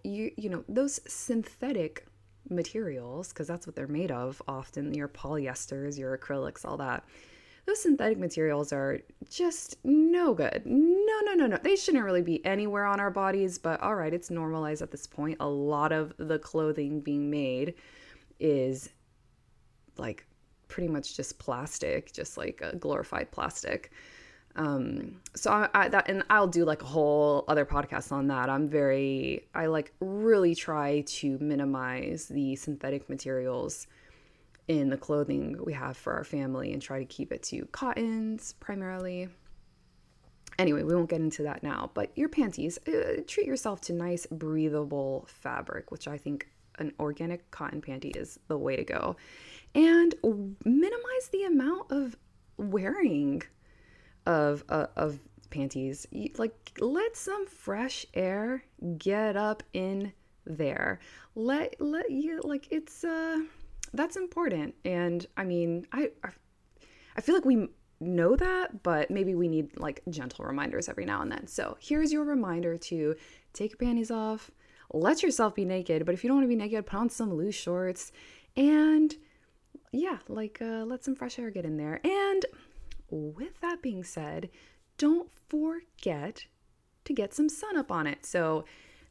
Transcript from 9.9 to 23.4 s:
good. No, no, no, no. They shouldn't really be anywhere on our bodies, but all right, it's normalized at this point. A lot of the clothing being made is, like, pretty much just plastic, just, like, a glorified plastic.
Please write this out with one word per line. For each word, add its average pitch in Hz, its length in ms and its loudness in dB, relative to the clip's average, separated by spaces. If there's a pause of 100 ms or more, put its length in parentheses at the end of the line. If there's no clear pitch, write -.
good. - 320 0
No, 381 580 6
no, 403 100 2
no, 320 120 6
no. 202 160 2
They 381 140 4
shouldn't 311 260 4
really 185 180 4
be 170 240 0
anywhere 202 420 0
on 202 120 2
our 202 140 2
bodies, 190 440 2
but - 240 -2
all 214 140 0
right, 160 180 0
it's 175 180 -4
normalized 160 520 -2
at 156 80 -8
this - 160 -12
point. 156 320 -4
A 147 100 -2
lot 147 440 2
of 156 240 0
the 156 240 -2
clothing 151 600 -2
being 143 300 0
made 143 460 -2 (640)
is, 135 480 2 (1080)
like, 117 300 -8 (400)
pretty 175 220 -4
much 147 260 -4
just - 240 -8
plastic, - 760 -4
just, - 240 -10
like, - 260 -8
a - 120 -6
glorified - 560 -4
plastic. - 640 -6 (640)